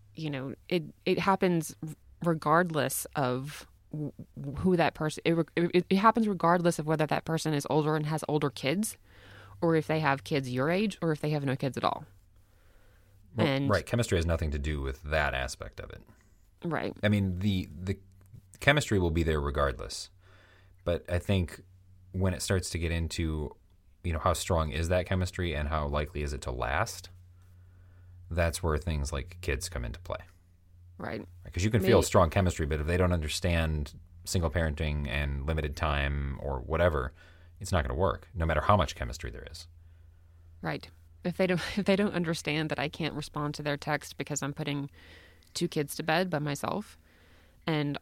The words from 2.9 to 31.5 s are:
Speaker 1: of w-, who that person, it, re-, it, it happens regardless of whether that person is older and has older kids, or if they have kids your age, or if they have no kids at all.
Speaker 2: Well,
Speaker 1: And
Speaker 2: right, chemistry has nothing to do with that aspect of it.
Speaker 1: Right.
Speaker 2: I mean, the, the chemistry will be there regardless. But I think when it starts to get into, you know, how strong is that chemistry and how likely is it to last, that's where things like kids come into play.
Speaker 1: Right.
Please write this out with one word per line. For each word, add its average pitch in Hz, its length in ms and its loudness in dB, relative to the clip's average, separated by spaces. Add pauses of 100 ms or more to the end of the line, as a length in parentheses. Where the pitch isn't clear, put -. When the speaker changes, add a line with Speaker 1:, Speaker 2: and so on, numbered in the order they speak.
Speaker 1:
of 131 500 -2 (260)
w-, 151 200 -6 (460)
who 185 200 4
that 160 160 4
person, - 320 -4
it, 165 80 -4
re-, 165 100 2 (120)
it, 170 340 4
it 185 80 6
happens 220 300 6
regardless 170 520 4
of 151 80 -4
whether 156 200 2
that - 180 -2
person 160 280 0
is 143 160 0
older 151 260 2
and 156 100 -2
has 156 220 -2
older 147 220 2
kids, 170 480 -2 (640)
or 165 140 4
if 156 120 2
they 156 120 0
have 139 240 2
kids 135 260 -2
your 127 200 0
age, 190 320 0
or 165 100 2
if 151 100 -2
they 151 100 -2
have 147 140 -2
no 135 100 2
kids 135 220 -4
at - 60 -2
all. - 220 0 (1300)
Speaker 2:
Well, 151 120 4
Speaker 1:
And 139 220 2
Speaker 2:
right, 95 160 2
chemistry - 320 0
has 85 80 2
nothing 82 260 0
to 76 80 -2
do 73 220 -2
with 67 220 -6
that 73 300 0
aspect - 460 -6
of - 100 -12
it. - 120 -14 (640)
Speaker 1:
Right. 156 380 -4
Speaker 2:
I 104 80 4
mean, 98 300 2
the, 98 280 2 (140)
the 95 160 -4 (640)
chemistry 139 400 4
will 87 120 4
be 82 120 2
there 76 180 2
regardless. 71 680 -2 (760)
But 87 240 0
I 87 80 0
think 90 440 0 (500)
when 92 220 0
it 73 80 -6
starts 95 300 0
to 85 60 -4
get 82 140 -2
into, 80 640 -2 (480)
you 87 100 -2
know, 82 60 -2
how 90 140 4
strong 80 380 2
is 82 180 -2
that 90 160 2
chemistry 90 500 -2
and 73 140 -2
how 76 180 -2
likely 73 360 -2
is 73 100 -4
it 71 80 -6
to - 100 -6
last, 64 580 -4 (1200)
that's 82 320 0
where 78 160 2
things 73 360 -2
like - 280 -8
kids 71 280 -2
come 60 160 -6
into 58 160 -10
play. - 160 -6 (800)
Speaker 1:
Right. - 280 -8 (280)